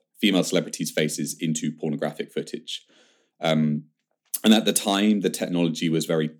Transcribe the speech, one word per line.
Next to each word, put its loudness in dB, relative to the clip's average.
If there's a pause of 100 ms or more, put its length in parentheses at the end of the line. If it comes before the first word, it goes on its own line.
(200)
female 4
celebrities' -2
faces -2
into -4
pornographic -6
footage. -10 (560)
Um, 0 (580)
and 6
at 4
the 0
time, 2
the 0
technology -2
was 0
very 0